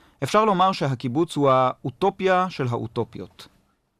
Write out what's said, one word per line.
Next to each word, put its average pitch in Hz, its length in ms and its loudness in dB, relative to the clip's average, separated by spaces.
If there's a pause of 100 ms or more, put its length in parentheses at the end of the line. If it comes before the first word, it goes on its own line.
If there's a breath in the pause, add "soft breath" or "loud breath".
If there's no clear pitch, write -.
(220 soft breath)
אפשר 214 220 2
לומר 190 280 2
שהקיבוץ 139 640 -4
הוא 143 140 2
האוטופיה 180 1000 0
של 143 180 -4
האוטופיות. 113 800 -8 (520)